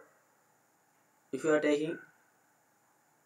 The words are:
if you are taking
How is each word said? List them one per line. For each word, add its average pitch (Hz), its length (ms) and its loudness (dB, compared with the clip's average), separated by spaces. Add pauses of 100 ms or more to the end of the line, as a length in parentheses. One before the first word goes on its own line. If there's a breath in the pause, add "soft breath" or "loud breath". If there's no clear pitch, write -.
(1300)
if 131 120 -8
you 156 80 2
are 151 80 4
taking 151 380 0 (1300)